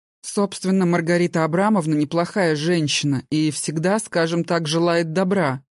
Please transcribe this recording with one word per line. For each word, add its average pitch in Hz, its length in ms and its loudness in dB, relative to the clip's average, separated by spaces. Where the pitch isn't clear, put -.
Собственно, 190 640 0
Маргарита 175 580 2
Абрамовна 170 500 2
неплохая 165 600 0
женщина 147 720 0
и 156 220 0
всегда, 165 480 -2
скажем 170 460 -2
так, 170 220 -2
желает 170 460 0
добра. 180 500 0